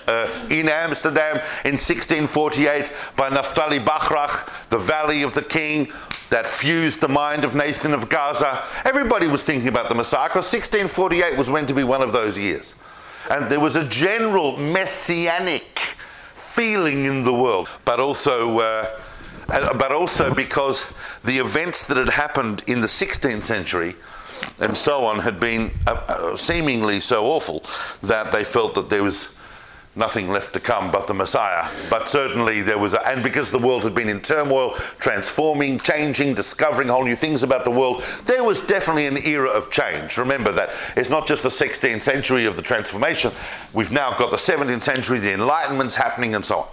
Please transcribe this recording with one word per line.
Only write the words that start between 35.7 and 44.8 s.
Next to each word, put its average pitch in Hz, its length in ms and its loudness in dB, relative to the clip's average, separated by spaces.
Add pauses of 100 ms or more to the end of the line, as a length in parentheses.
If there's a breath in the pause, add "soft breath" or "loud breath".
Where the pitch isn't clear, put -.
changing, 143 560 0
discovering 131 540 0
whole 127 140 4
new 120 140 0
things 156 260 0
about 131 220 2
the 123 60 2
world, 123 320 2 (240 loud breath)
there 247 180 2
was 214 160 2
definitely 165 460 2
an 139 100 0 (100)
era 143 220 2
of 107 220 0
change. 85 480 -2
Remember 123 340 2
that 90 160 2 (280 loud breath)
it's 120 120 2
not 147 180 2
just 147 160 2
the 131 80 2
sixteenth 120 520 0
century 131 420 2
of 98 120 0
the 85 60 -8
transformation. 117 680 0 (400 loud breath)
We've 110 180 0
now 131 280 0
got 117 120 2
the 104 60 0
seventeenth 139 480 2